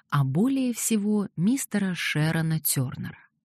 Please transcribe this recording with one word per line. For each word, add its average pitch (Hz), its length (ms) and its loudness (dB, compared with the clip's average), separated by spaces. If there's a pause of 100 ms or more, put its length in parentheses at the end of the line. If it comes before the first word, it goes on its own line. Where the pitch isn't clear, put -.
а 143 140 2
более 240 500 2
всего 208 600 0
мистера 196 600 0
Шерона 160 640 0
Тёрнера. - 580 -4 (280)